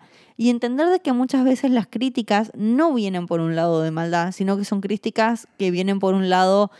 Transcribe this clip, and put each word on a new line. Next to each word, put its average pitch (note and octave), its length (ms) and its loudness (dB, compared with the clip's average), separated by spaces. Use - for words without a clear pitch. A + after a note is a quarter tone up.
y A3+ 120 0
entender B3 400 0
de F4+ 120 2
que D4 120 -2
muchas B3+ 320 0
veces C4 260 2
las A#3 160 0
críticas A3 680 -2
no C4 380 0
vienen F#3+ 320 -2
por E3+ 140 -2
un E3 160 0
lado E3 260 2
de D#3+ 80 -2
maldad, E3+ 420 -2
sino G3 240 -2
que G3+ 80 -4
son G3 160 -4
críticas A3 640 -2
que F#3 120 -2
vienen F#3+ 280 0
por F#3+ 160 2
un F#3+ 160 0
lado F#3+ 500 4